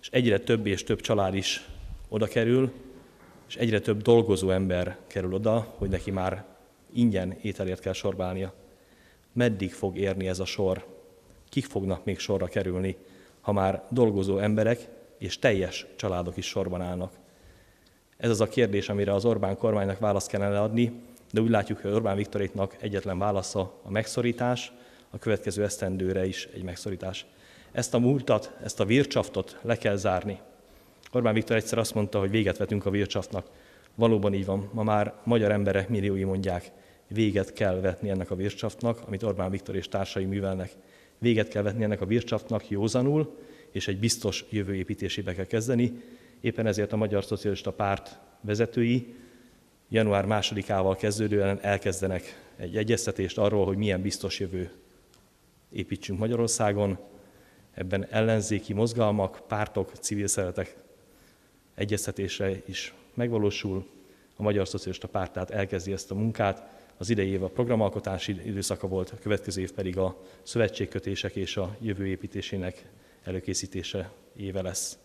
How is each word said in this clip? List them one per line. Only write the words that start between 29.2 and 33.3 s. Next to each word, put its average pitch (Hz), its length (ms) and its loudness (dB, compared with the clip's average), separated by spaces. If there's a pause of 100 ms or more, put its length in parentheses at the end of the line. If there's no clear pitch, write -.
le 117 140 0
kell 101 200 2
zárni. 95 440 0 (720)
Orbán 117 220 4
Viktor 113 220 2
egyszer 110 220 0
azt 110 160 0
mondta, 104 240 0
hogy 98 120 2
véget 101 260 2
vetünk 101 300 -2
a 98 40 2
Wirtschaftnak. 95 560 -2 (480)